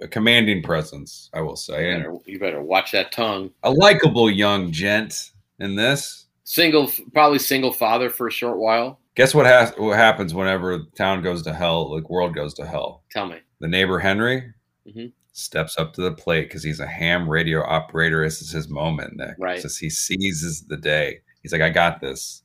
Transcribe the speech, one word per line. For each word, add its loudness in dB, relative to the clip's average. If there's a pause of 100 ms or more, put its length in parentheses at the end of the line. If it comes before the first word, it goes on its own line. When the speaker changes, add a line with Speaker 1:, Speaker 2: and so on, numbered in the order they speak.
Speaker 1:
a -12
commanding 2
presence, -6
I -6
will -6
say. -4
Speaker 2:
You -2
Speaker 1:
And -4
Speaker 2:
better, -10
you -14
better -4
watch 0
that 0
tongue. -4 (140)
Speaker 1:
a 2
likable 6
young 2
gent -2 (260)
in -6
this. -2 (180)
Speaker 2:
Single, 2 (220)
probably 6
single 0
father 0
for -6
a -8
short -4
while. 0 (160)
Speaker 1:
Guess 6
what 8
has, 8
what 0
happens 4
whenever -2 (160)
town 0
goes -2
to -6
hell, 0
like, -6
world -2
goes -6
to -12
hell? -8
Speaker 2:
Tell -6
me. -14 (220)
Speaker 1:
The -6
neighbor 2
Henry 0 (340)
Speaker 2:
Mm-hmm. -16 (260)
Speaker 1:
steps -6
up -4
to -6
the -2
plate -2
'cause -12
he's -6
a -8
ham -2
radio 0
operator. 0
This -4
is -14
his -8
moment, -6
Nick. -12
Speaker 2:
Right. -6
Speaker 1:
Just -10
he -8
seizes -6
the -10
day. -2 (220)
He's -12
like, 2
"I 4
got 2
this. -10